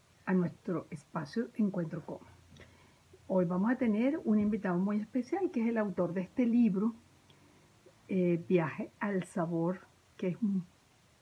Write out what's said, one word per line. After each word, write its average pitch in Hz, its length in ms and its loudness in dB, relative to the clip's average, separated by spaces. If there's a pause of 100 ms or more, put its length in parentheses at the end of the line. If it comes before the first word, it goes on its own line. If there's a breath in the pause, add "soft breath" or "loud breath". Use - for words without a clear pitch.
(260)
a 190 80 2
nuestro 175 560 -2
espacio 160 640 -8
Encuentro 170 500 -2
Com. - 140 -10 (1080 soft breath)
Hoy 185 200 2
vamos 185 240 0
a 254 60 2
tener 247 500 2
un 214 120 4
invitado 208 400 0
muy 202 200 0
especial, 262 520 -2
que 233 120 -2
es 226 60 2
el 226 100 0
autor 180 340 0
de 190 80 -4
este 214 240 -2
libro, 226 500 4 (1160 soft breath)
eh, 175 360 2
Viaje 175 440 0 (100)
al 196 240 -2
Sabor, 170 560 -2 (380)
que 190 100 -4
es 175 140 -2
un 196 240 0 (560)